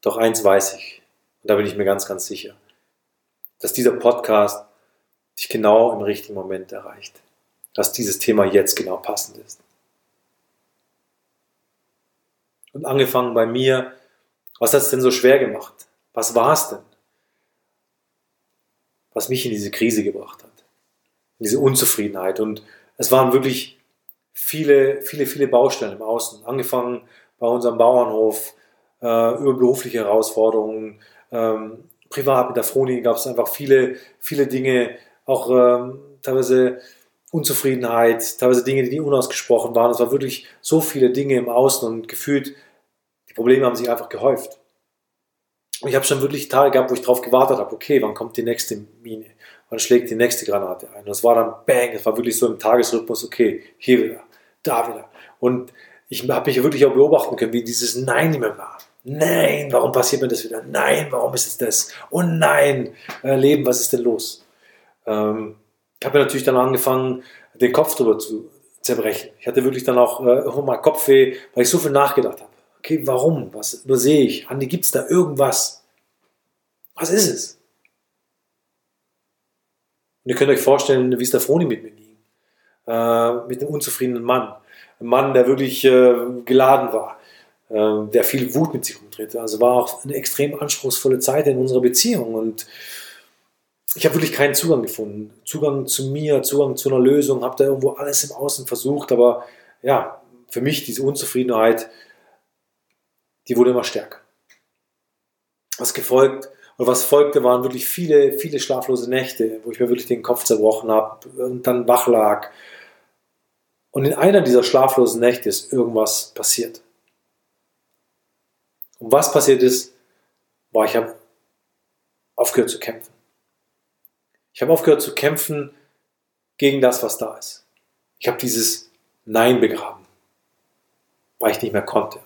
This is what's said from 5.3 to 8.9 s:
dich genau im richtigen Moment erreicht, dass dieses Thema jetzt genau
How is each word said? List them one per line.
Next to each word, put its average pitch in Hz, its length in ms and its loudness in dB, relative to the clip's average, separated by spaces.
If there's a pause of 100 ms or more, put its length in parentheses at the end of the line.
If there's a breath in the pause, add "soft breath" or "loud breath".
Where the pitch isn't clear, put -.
dich - 100 -8
genau 113 440 4
im 104 80 -8
richtigen 101 340 -8
Moment 95 360 -12
erreicht, - 480 -20 (540)
dass - 200 -4
dieses 101 260 -6
Thema 104 260 2
jetzt 95 300 2
genau 92 220 -6